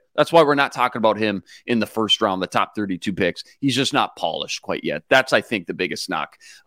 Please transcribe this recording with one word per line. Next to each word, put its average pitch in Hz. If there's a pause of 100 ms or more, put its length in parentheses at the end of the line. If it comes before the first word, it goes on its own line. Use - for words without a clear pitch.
(160)
that's 147
why 165
we're 147
not 139
talking 123
about 107
him 104 (220)
in 120
the 101
first -
round, 95
the 90
top -
thirty-two 98
picks. 87 (160)
He's 135
just 127
not 117
polished 80
quite -
yet. 78
That's, 131
I 113
think, 98
the 90
biggest -
knock. 78 (300)